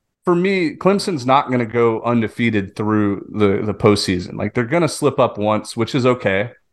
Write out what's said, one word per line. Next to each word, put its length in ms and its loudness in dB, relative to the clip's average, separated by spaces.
for 120 2
me, 400 0
Clemson's 500 -2
not 240 2
gonna 160 0
go 360 0
undefeated 760 -2
through 560 0
the, 320 2
the 100 -4
postseason. 640 2
Like, 180 -6
they're 100 -2
gonna 260 0
slip 300 0
up 180 2
once, 400 -2
which 180 -4
is 100 2
okay. 460 0